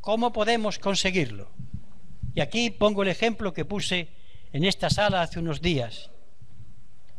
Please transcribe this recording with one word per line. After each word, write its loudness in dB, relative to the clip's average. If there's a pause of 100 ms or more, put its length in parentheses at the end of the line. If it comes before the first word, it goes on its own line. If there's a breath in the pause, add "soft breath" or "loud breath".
cómo 2
podemos 2
conseguirlo? 0 (840)
Y 2
aquí 2
pongo 4
el 4
ejemplo 2
que -2
puse -2 (440 soft breath)
en 2
esta 2
sala 4
hace -2
unos 0
días. 0 (1080)